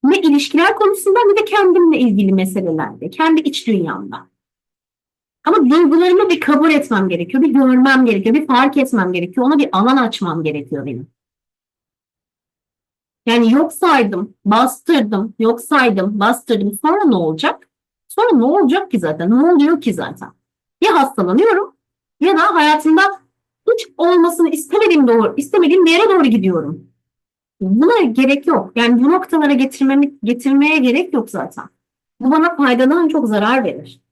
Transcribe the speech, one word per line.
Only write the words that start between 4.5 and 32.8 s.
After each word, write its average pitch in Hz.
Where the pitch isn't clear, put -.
Ama 320
duygularımı 349
bir 339
kabul 294
etmem 220
gerekiyor, 175
bir 285
görmem 262
gerekiyor, 226
bir 311
fark 277
etmem 220
gerekiyor, 185
ona 302
bir 285
alan 233
açmam 180
gerekiyor 147
benim. 131
Yani 233
yok 311
saydım, 214
bastırdım, 220
yok 233
saydım, 208
bastırdım. 208
Sonra 381
ne 254
olacak? 165
Sonra 427
ne 233
olacak 349
ki 226
zaten? 170
Ne 269
oluyor 311
ki 214
zaten? -
Ya 415
hastalanıyorum 359
ya 339
da 359
hayatımda 311
hiç 440
olmasını 339
istemediğim 349
doğru, 226
istemediğim 349
bir 330
yere 392
doğru 359
gidiyorum. 180
Buna 277
gerek 269
yok. 302
Yani 233
bu 285
noktalara 330
getirmemi-, 269
getirmeye 277
gerek 277
yok 226
zaten. -
Bu 254
bana 330
faydadan 277